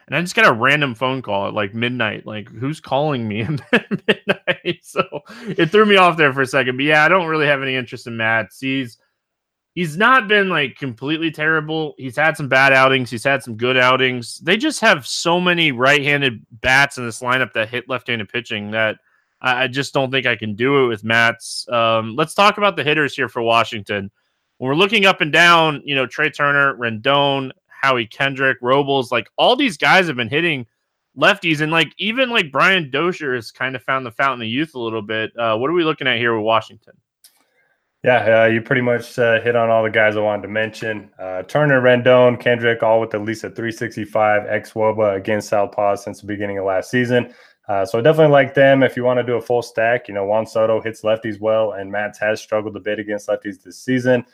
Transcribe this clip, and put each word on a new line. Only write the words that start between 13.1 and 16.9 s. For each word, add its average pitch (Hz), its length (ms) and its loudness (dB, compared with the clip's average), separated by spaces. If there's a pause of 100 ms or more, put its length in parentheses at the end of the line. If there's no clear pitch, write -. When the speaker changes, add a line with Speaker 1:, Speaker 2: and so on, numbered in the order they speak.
Speaker 1:
He's 117 120 -8
had 139 200 0
some 117 120 -12
good 123 220 0
outings. 127 640 0
They 170 180 -2
just 269 240 -4
have 190 260 2
so 170 320 -2
many 170 340 2
right-handed 135 680 2 (220)
bats 135 340 2